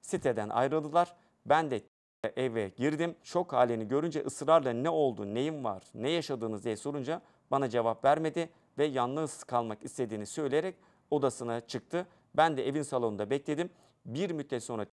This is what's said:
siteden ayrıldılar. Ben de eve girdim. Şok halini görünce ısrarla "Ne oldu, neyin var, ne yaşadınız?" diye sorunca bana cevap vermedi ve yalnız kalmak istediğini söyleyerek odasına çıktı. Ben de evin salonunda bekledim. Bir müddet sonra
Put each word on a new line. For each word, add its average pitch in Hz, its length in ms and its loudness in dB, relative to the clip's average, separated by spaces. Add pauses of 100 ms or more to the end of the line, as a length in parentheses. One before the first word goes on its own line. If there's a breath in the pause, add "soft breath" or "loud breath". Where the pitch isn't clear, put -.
siteden 110 480 0
ayrıldılar. 151 640 2 (300 soft breath)
Ben 151 260 4
de 110 100 -2 (540)
eve 113 340 0
girdim. 151 540 0
Şok 175 300 -2
halini 120 340 4
görünce 147 380 0
ısrarla 135 480 4
"Ne 127 160 0
oldu, 127 440 0
neyin 143 300 -2
var, 98 200 -6 (120)
ne 113 140 -2
yaşadınız?" 113 560 -2
diye 110 120 -2
sorunca 147 440 -4 (300 soft breath)
bana 139 180 2
cevap 113 360 2
vermedi 160 440 2 (280 soft breath)
ve 143 80 4
yalnız 135 580 -2
kalmak 117 400 -2
istediğini 107 420 -4
söyleyerek 156 500 -2 (360 soft breath)
odasına 123 500 0
çıktı. 170 460 -6 (300 soft breath)
Ben 156 200 4
de 120 100 0
evin 143 140 -2
salonunda 113 480 -2
bekledim. 147 400 -2 (360 soft breath)
Bir 160 260 -4
müddet 139 320 -4
sonra 110 220 -6 (120)